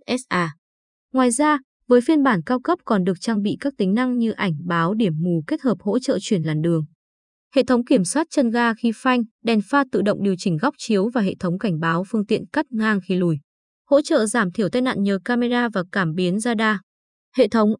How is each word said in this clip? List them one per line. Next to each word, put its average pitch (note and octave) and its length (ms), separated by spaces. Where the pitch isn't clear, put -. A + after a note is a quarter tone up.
S B3 220
A. E3+ 260
Ngoài B3+ 180
ra, D4+ 280
với B3 120
phiên D4+ 220
bản A#3 240
cao B3+ 140
cấp E4+ 240
còn G3 200
được F3 160
trang G#3+ 220
bị G3+ 180
các C#4 180
tính G3 160
năng B3 240
như A3+ 120
ảnh G3 220
báo E3+ 300
điểm G#3+ 180
mù E3+ 240
kết D#4 160
hợp G#3+ 180
hỗ G#3 180
trợ B3+ 220
chuyển F#3 220
làn D3+ 200
đường. E3 220
Hệ C4 100
thống B3 200
kiểm A#3+ 200
soát D#4 260
chân B3 200
ga A#3 240
khi A#3 200
phanh, B3+ 280
đèn A3 160
pha C#4+ 220
tự G3 100
động F#3+ 200
điều G3 160
chỉnh F3 180
góc B3+ 220
chiếu G#3 360
và B3+ 60
hệ F#3+ 200
thống F3+ 180
cảnh E3+ 220
báo E3 280
phương G#3 180
tiện - 260
cắt D4+ 180
ngang A3 380
khi F#3+ 60
lùi. F3 220
Hỗ C#4+ 160
trợ C4 240
giảm G#3 260
thiểu G3 160
tai B3 140
nạn B3+ 200
nhờ G3 220
camera A#3+ 440
và G3+ 140
cảm E3+ 220
biến F#3 260
radar. A3 360
Hệ B3 120
thống A3 200